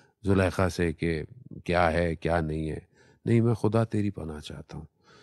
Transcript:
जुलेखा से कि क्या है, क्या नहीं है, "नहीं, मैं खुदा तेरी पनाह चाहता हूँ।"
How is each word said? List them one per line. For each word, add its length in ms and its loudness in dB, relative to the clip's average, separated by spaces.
जुलेखा 440 4
से 240 0
कि 340 -2
क्या 220 4
है, 280 0
क्या 240 0
नहीं 280 -4
है, 200 -8
"नहीं, 140 4
मैं 140 2
खुदा 300 0
तेरी 260 -2
पनाह 300 -8
चाहता 380 -14
हूँ।" 80 -14